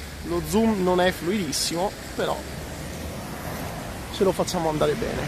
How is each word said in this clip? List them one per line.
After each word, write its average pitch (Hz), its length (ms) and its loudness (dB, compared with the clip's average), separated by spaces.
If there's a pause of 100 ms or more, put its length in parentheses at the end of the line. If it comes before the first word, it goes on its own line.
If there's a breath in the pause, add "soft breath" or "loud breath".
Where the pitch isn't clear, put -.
(260)
Lo 170 220 -2
zoom 208 360 4
non 180 180 6
è 180 120 6
fluidissimo, 170 760 0 (240)
però 160 220 0 (1800)
ce - 80 2
lo 190 100 6
facciamo 170 360 2
andare 151 240 4
bene. 139 360 -2